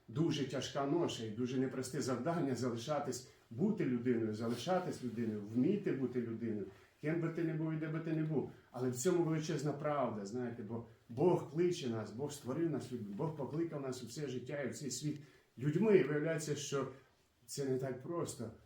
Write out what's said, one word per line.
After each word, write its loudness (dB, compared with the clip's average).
дуже 0
тяжка -2
ноша 0
і -4
дуже -2
непросте -2
завдання 0
залишатись, -2
бути 2
людиною, 2
залишатись 0
людиною, -2
вміти 2
бути 0
людиною, -4
ким 0
би 0
ти -2
не 0
був 0
і -2
де -2
би -2
ти -2
не 2
був. 0
Але 0
в -2
цьому 2
величезна 0
правда, 0
знаєте, -6
бо -6
Бог 4
кличе 0
нас, -4
Бог -4
створив -2
нас -4
людьми, -6
Бог -4
покликав -4
нас -6
у -10
це -6
життя -4
і -2
в -6
цей -6
світ -2
людьми. 8
І 10
виявляється, 2
що -2
це -4
не 2
так -4
просто -4